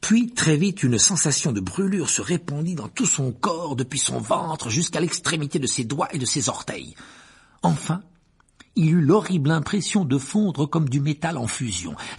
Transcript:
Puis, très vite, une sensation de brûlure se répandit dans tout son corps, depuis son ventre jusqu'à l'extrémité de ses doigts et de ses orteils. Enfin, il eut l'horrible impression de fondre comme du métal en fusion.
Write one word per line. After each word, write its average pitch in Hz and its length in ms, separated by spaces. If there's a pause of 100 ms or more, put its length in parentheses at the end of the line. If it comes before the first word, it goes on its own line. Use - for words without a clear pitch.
Puis, 233 320
très 156 240
vite, 185 240
une 123 160
sensation 151 540
de 101 80
brûlure 185 500
se - 120
répandit 165 540
dans 113 120
tout - 180
son 131 260
corps, 165 440
depuis 131 240
son 127 200
ventre 156 500
jusqu'à 156 320
l'extrémité 160 580
de 135 80
ses - 160
doigts 139 320
et - 20
de 123 80
ses - 240
orteils. - 460 (680)
Enfin, 165 400 (720)
il 160 160
eut 175 100
l'horrible 160 500
impression 185 520
de 135 140
fondre 156 500
comme 156 220
du 139 100
métal 156 380
en 117 100
fusion. 87 480 (240)